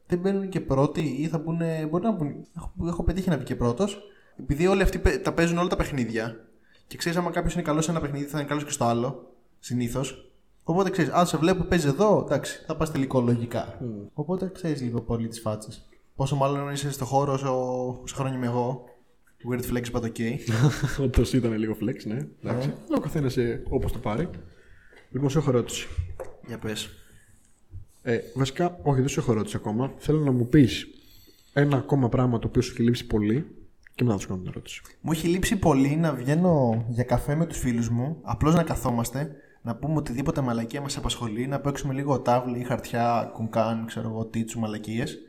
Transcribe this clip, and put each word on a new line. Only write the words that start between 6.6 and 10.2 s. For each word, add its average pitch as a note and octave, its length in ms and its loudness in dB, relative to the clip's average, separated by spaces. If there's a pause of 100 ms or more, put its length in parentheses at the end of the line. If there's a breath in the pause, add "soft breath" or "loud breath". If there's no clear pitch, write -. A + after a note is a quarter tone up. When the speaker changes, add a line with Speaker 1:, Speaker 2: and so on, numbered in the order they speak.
Speaker 1:
και - 100 -16
ξέρεις, E3+ 220 -2
άμα F3 120 0
κάποιος E3 240 -2
είναι E3+ 80 -2
καλός D#3 220 2
σε F3 60 -2
ένα E3 100 -2
παιχνίδι, C#3+ 260 -4
θα D3+ 120 -6
είναι C#3+ 100 -4
καλός D3 160 -2
και C#3+ 60 -10
στο - 140 -2
άλλο, A#2 500 0 (240)
συνήθως. B2 720 -4 (320)